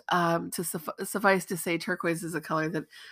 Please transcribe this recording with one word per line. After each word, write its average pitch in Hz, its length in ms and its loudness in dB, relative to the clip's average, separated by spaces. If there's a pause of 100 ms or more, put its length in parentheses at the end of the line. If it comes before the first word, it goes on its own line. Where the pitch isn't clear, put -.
um, 170 420 2
to - 100 -4
suffi-, - 460 -4
suffice 196 380 4
to 180 120 -2
say, 170 220 0
turquoise 170 440 -2
is 165 120 -4
a 151 60 -4
color 156 280 0
that 160 160 -2 (260)